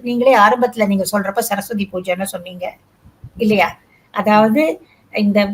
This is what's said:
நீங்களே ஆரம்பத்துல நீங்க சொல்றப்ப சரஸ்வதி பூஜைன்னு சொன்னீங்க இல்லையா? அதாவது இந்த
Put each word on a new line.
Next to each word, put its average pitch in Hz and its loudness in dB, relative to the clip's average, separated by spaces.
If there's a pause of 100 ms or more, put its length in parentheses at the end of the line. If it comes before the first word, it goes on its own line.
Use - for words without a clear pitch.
நீங்களே 240 2
ஆரம்பத்துல 226 2
நீங்க 196 0
சொல்றப்ப 196 -4
சரஸ்வதி 202 -6
பூஜைன்னு 185 -6
சொன்னீங்க 180 -12 (680)
இல்லையா? 208 2 (460)
அதாவது 214 2 (500)
இந்த 208 0 (140)